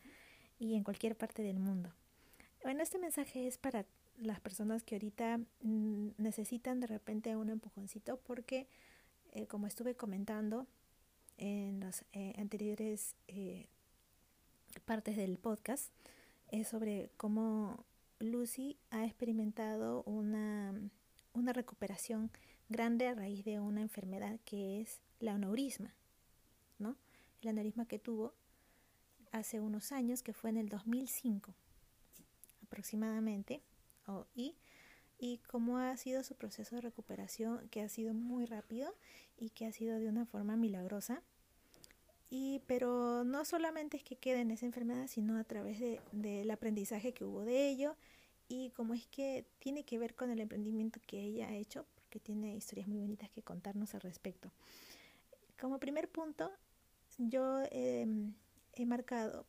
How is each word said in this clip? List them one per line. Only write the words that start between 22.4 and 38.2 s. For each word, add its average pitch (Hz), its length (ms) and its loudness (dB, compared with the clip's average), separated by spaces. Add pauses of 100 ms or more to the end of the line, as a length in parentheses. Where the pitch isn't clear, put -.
grande 233 380 4
a 247 80 2
raíz 202 280 -2
de 208 160 0
una 208 220 0
enfermedad 202 640 -4
que 202 340 -2
es - 220 -8 (180)
la 220 140 2
aneurisma, 208 600 0 (840)
¿no? 220 180 -2 (460)
El 226 80 0
aneurisma 214 380 2
que - 120 -2
tuvo 220 360 -2 (960)
hace 220 280 -2
unos 214 320 -2
años, 254 320 2
que 220 100 -4
fue - 180 -2
en 220 60 4
el 214 120 2
dos 202 180 -4
mil 247 220 2
cinco 202 460 0 (1080)
aproximadamente, 220 960 0 (460)
o, 196 260 -4
y, 262 220 -4 (640)
y 247 180 -2 (100)
cómo 240 300 2
ha 254 180 2
sido 254 280 0
su 262 120 -8
proceso 214 400 -8
de 240 60 -4
recuperación, 220 880 -4
que 214 120 -2
ha 214 60 -2
sido 220 260 -2
muy 240 320 0